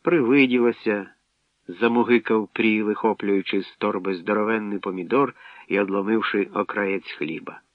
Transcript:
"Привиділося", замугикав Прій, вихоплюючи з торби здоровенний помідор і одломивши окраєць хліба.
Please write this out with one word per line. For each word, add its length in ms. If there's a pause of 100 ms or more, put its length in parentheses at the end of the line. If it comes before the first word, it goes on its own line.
"Привиділося", 1080 (580)
замугикав 840
Прій, 300
вихоплюючи 800
з 160
торби 380
здоровенний 640
помідор 560 (320)
і 120
одломивши 720
окраєць 580
хліба. 500 (140)